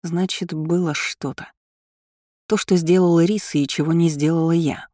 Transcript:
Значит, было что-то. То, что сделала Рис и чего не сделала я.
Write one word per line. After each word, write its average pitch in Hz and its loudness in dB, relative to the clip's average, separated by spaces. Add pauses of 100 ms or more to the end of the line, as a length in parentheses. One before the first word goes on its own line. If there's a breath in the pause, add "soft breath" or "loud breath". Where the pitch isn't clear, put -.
Значит, 175 -6
было 160 -2
что-то. - -10 (960)
То, 214 0
что 190 2
сделала 170 4
Рис 202 -2
и 143 0
чего 156 -2
не 170 4
сделала 160 0
я. 165 -2